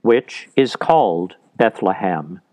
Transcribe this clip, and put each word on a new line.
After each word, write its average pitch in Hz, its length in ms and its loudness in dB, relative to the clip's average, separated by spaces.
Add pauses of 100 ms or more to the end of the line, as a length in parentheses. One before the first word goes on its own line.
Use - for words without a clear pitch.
which - 540 0
is 135 200 0
called 92 600 0 (220)
Bethlehem 92 840 -2 (120)